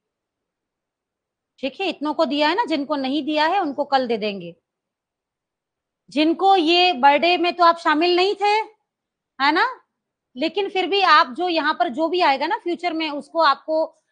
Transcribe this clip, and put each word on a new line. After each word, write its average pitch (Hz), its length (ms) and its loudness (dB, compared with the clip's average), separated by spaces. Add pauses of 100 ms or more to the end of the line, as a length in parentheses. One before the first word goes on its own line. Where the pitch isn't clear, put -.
(1600)
ठीक 269 240 -8
है, 392 60 -4
इतनों 302 260 -6
को 330 120 0
दिया 294 240 0
है 349 60 0
ना, 466 100 -2
जिनको 294 300 -4
नहीं 269 280 -4
दिया 302 240 0
है 381 120 0
उनको 285 260 -4
कल 262 220 0
दे 226 100 -2
देंगे। 190 380 -8 (1500)
जिनको 330 460 2
ये 349 380 4
birthday 285 440 2
में 349 160 -2
तो 349 100 0
आप 339 140 4
शामिल 339 380 0
नहीं 381 200 0
थे, 415 360 0 (720)
है 285 80 4
ना, 440 300 0 (560)
लेकिन 320 320 -4
फिर 370 180 -2
भी 392 140 0
आप 320 260 4
जो 311 220 -4
यहाँ 311 240 0
पर 339 160 -2
जो 302 200 -2
भी 349 120 -2
आएगा 285 260 2
ना 415 100 -4
future 349 360 -6
में, 320 160 -4
उसको 294 320 -6
आपको 311 540 0 (160)